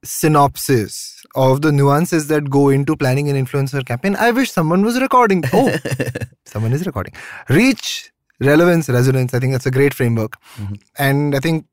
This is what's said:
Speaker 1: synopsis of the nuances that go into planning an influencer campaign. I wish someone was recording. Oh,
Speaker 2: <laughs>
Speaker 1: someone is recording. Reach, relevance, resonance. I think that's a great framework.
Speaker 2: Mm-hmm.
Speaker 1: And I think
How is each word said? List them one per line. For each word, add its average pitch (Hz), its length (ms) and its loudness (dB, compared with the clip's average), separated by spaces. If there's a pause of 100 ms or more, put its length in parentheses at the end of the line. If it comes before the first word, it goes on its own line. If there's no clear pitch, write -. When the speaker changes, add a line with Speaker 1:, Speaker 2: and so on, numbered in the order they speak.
Speaker 1:
synopsis - 1200 -2 (120)
of 131 260 2
the 156 100 2
nuances 143 560 2
that 151 220 -2
go 139 200 2
into 139 260 0
planning 139 340 0
an 139 60 0
influencer 135 500 -4
campaign. 190 300 -4
I 233 160 0
wish 247 200 0
someone 170 320 0
was 233 160 0
recording. 226 440 2 (100)
Oh, 208 220 2 (360)
Speaker 2:
<laughs> - 340 -12
Speaker 1:
someone 113 280 -4
is 156 120 -4
recording. 110 280 -8 (360)
Reach, 220 600 0 (280)
relevance, 160 500 4
resonance. 127 440 2
I 123 60 0
think 131 140 -2
that's 127 120 -4
a 135 60 -2
great 135 220 2
framework. 113 440 -2 (180)
Speaker 2:
Mm-hmm. 101 200 -10 (220)
Speaker 1:
And 143 380 0
I 135 40 0
think 160 340 -4